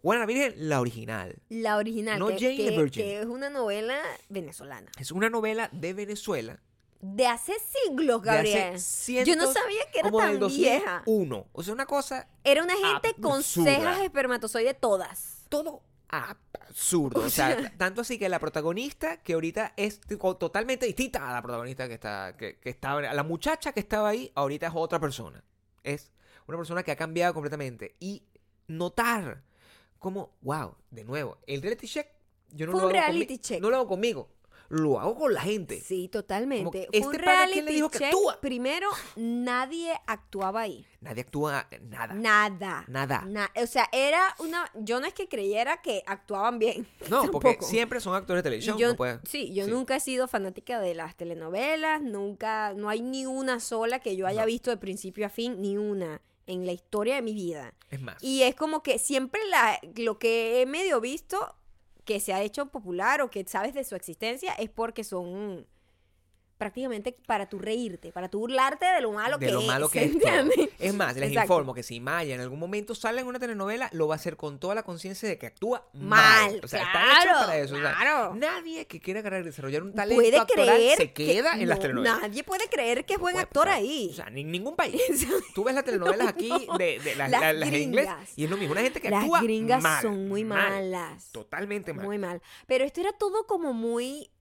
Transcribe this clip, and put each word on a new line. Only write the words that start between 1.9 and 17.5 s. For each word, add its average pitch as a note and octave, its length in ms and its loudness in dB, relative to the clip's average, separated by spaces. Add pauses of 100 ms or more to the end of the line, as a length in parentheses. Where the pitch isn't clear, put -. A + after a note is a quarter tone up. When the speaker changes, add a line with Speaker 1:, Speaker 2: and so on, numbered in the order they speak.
Speaker 1:
No F#3+ 80 0
Speaker 2:
que, F#3+ 100 0
Speaker 1:
Jane B3+ 200 2
the - 80 -2
Speaker 2:
que, A#3+ 120 2
Speaker 1:
Virgin. D3 140 2 (120)
Speaker 2:
que G2+ 180 -4
es A3 40 -4
una B3+ 240 -6
novela A#3 500 -4 (300)
venezolana. C#3 720 -12
Speaker 1:
Es C3+ 120 -10
una G3+ 200 0
novela A3 400 -2
de F3+ 240 -6
Venezuela. G3 680 -6 (400)
Speaker 2:
De G3 240 0
hace A#3+ 280 0 (340)
siglos, C4 340 2
Speaker 1:
De G#3+ 80 -2
hace G#3+ 80 6 (160)
Speaker 2:
Gabriel. F#3 260 0
Speaker 1:
cientos, B3 480 0
Speaker 2:
Yo E4 80 6
no D4 160 2
sabía G#4+ 300 0 (100)
que - 100 0
era G4+ 100 2
Speaker 1:
como A3 120 6
Speaker 2:
tan G3+ 160 2
Speaker 1:
del G3+ 100 2
Speaker 2:
vieja. A3 540 2
Speaker 1:
dos - 40 -4 (100)
mil F#3 80 2
uno. A2+ 280 -6
O E3 100 -8
sea, G3+ 100 -6
una C4+ 140 -4
cosa C#4 400 -2 (160)
Speaker 2:
Era C#4+ 200 6
una F4+ 120 0
gente G4 440 2
con C#4 180 2
Speaker 1:
absurda. D4+ 380 4
Speaker 2:
cejas F4 280 2
espermatozoide B3 720 0
todas. F#3+ 600 -2 (120)
Speaker 1:
Todo D4+ 320 -4 (260)
absurdo. - 1120 -2
Speaker 2:
O A2+ 40 0
Speaker 1:
O - 40 0
sea, C3+ 260 4